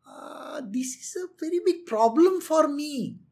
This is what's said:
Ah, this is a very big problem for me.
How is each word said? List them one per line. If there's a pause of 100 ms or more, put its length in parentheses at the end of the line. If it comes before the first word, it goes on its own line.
Ah,
this
is
a (100)
very
big
problem
for
me. (140)